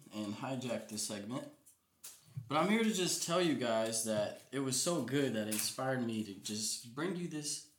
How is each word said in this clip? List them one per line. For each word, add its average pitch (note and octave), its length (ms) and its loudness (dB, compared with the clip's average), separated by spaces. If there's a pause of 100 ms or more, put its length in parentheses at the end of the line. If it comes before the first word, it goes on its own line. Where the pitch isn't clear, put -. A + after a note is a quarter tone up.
(140)
and G#2 240 -4
hijacked B2 520 -4
this G#2 160 -4
segment. A2 380 -6 (1040)
But D3 100 2
I'm F3 120 4
here A3+ 140 6
to A3 100 4
just F3+ 320 2
tell F3 160 4
you D#3+ 140 6
guys A2+ 500 2
that G#2+ 360 0 (100)
it C3+ 80 -2
was C3 220 2
so F3 200 2
good C3 320 2
that G#2+ 140 0
it G#2+ 60 0
inspired B2 520 0
me A2 180 0
to G2+ 120 -6
just A#2 600 -4
bring E3+ 220 -2
you F3 100 -4
this D3 400 -6 (120)